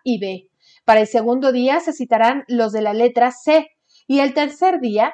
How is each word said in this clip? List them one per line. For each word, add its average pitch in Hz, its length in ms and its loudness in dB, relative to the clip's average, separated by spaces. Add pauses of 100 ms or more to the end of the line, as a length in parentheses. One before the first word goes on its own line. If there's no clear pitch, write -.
y 240 160 -4
B. 190 300 -10 (360)
Para 220 160 6
el 214 60 0
segundo 247 460 0
día, 254 280 0
se 330 120 -6
citarán 247 560 0
los 226 240 -2
de 214 80 -4
la 208 140 -2
letra 240 380 0
C 311 360 0 (380)
y 277 140 0
el 269 140 0
tercer 302 460 0
día, 226 340 0